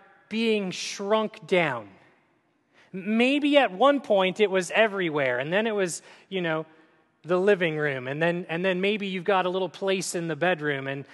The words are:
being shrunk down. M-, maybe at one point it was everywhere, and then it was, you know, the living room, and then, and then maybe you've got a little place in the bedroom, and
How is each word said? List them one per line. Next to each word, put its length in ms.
being 420
shrunk 760
down. 420
M-, 240
maybe 400
at 140
one 300
point 380
it 120
was 200
everywhere, 680
and 120
then 140
it 80
was, 300
you 120
know, 240
the 140
living 380
room, 320
and 140
then, 260
and 160
then 160
maybe 280
you've 180
got 200
a 40
little 180
place 480
in 120
the 80
bedroom, 520
and 260